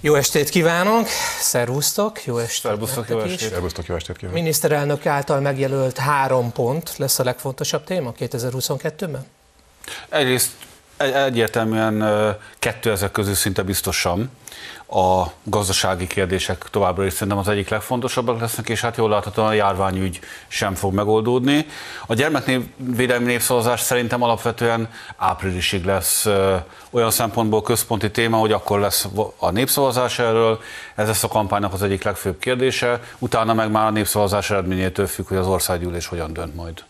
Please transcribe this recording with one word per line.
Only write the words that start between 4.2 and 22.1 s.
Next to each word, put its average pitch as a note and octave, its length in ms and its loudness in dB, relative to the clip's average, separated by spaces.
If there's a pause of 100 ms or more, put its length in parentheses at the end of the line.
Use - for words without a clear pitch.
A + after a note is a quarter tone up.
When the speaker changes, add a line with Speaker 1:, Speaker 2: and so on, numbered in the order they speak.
Speaker 1:
Miniszterelnök D3 640 0
által C#3+ 340 0
megjelölt C3+ 580 0
három C3 540 2
pont C3 440 -2
lesz C3+ 220 -2
a C3 60 2
legfontosabb B2 600 -4
téma D3+ 280 -4
kétezer-huszonkettőben? C3+ 1120 -6 (800)
Speaker 2:
Egyrészt B2+ 420 2 (460)
egy-, C#3 180 0
egyértelműen, A2 840 2
ö, G#2+ 300 2 (280)
kettő - 320 -2
ezek G2 200 0
közül G2+ 240 0
szinte G2 280 0
biztosan. F#2+ 680 -2 (580)
A F#2 360 4 (180)
gazdasági F#2+ 640 0
kérdések F#2 640 -2
továbbra F#2+ 340 2
is F#2 80 0
szerintem G2+ 260 0
az G2 100 -2
egyik G2+ 200 0
legfontosabbak A#2+ 720 -2
lesznek, A#2 280 -4
és A2 120 -2
hát A#2 160 -2
jól A2+ 120 2
láthatóan G#2 400 2
a A2 40 2
járványügy F#2+ 680 0 (280)
sem G2+ 260 -2
fog F#2+ 200 -2
megoldódni. A#2+ 720 2 (400)
A - 80 0